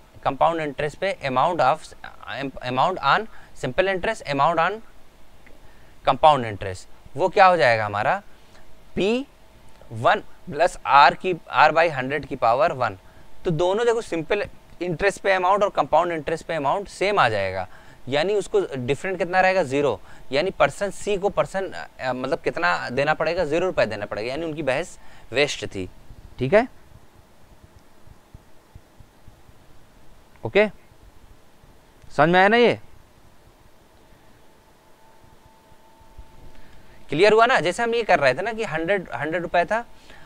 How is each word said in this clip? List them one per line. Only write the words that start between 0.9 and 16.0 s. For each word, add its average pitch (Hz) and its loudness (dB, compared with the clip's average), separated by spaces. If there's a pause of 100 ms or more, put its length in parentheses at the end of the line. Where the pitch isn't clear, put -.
पे 190 -4
amount 143 0
of, 147 2 (640)
amount 135 -2
on 175 0 (380)
simple 185 0
interest, 220 -6
amount 147 2
on 185 -2 (1300)
compound 139 4 (100)
interest, 95 -10 (300)
वो 180 0
क्या 190 6
हो 185 6
जाएगा 117 4
हमारा, 113 -2 (760)
पी 226 0 (640)
वन 147 2
प्लस - -2
आर 143 8
की, 185 -4
R 151 4
by 165 2
हंड्रेड 135 -4
की 135 -8
पावर 127 2
वन। 120 -4 (480)
तो 185 0
दोनों 180 0
देखो, 233 2
सिंपल 180 -4 (360)
इंटरेस्ट 180 -2
पे 196 2
amount 190 2
और 196 2
compound 170 2